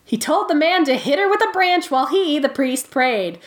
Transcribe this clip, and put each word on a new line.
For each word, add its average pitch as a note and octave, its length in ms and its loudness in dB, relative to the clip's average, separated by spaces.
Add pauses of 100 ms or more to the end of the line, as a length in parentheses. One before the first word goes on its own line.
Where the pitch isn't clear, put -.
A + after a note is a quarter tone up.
He A#3 140 -2
told E4+ 320 -2
the E4 60 2
man E4+ 300 2
to C4 100 2
hit C#4+ 240 0
her G4+ 100 2
with G#4 180 0
a - 40 -8
branch F4+ 400 0
while C4 140 2
he, D4+ 340 0
the C4+ 80 2
priest, C4 420 -4
prayed. G#3+ 560 -2